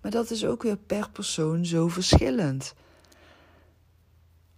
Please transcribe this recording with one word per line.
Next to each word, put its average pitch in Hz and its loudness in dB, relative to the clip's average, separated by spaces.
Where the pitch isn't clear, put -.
Maar 208 -8
dat 226 -2
is 214 -4
ook 233 -2
weer 208 0
per 202 -4
persoon 165 -2
zo 165 2
verschillend. 175 2